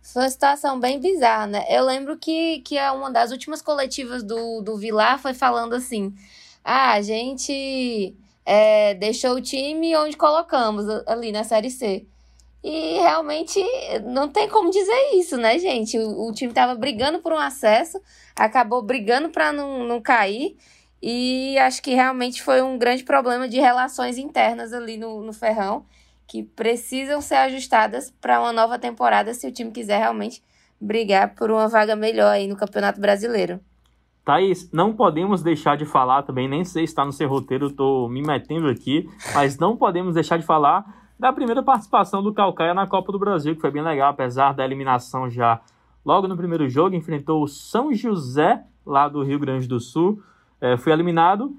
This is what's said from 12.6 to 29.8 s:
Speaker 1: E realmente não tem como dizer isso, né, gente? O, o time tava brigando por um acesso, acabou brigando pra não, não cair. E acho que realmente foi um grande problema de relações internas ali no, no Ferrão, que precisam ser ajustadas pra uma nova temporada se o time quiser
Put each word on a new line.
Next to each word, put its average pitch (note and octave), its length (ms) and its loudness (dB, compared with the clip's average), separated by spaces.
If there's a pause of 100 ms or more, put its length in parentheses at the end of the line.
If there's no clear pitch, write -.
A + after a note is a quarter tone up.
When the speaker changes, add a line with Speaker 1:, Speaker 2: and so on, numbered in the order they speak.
Speaker 1:
E D#4+ 360 -4
realmente D#4+ 600 2 (420)
não B3+ 240 -2
tem G#4 220 0
como G#4 200 0
dizer A4 460 2
isso, E4+ 220 2
né, A#3 220 2
gente? B3+ 380 -2
O, A3 300 -4
o A3+ 60 -8
time A#3+ 180 -6
tava B3 240 2
brigando C4+ 440 -2
por E4 120 -4
um D#4+ 60 0
acesso, C#4 640 2 (340)
acabou A#3 460 2
brigando B3 480 0
pra D#4 240 0
não, C#4 340 -6
não A#3+ 140 -4
cair. A3+ 560 0 (440)
E B3+ 580 -2
acho C4 220 2
que C4+ 120 -2
realmente B3+ 500 0
foi C4 180 4
um C4 160 -2
grande B3 280 0
problema B3+ 420 0
de B3 120 -2
relações B3 580 2
internas A#3 560 -2
ali A#3 240 -10
no, A3 260 -10
no A3 80 -12
Ferrão, A3 540 -2 (420)
que A3 160 -10
precisam B3+ 800 -4
ser C#4+ 140 -4
ajustadas C4 840 0
pra A#3+ 220 2
uma A#3 100 0
nova A3+ 260 0
temporada A#3 560 0
se B3 140 -10
o B3+ 40 -8
time A#3 200 -10
quiser G#3+ 260 -2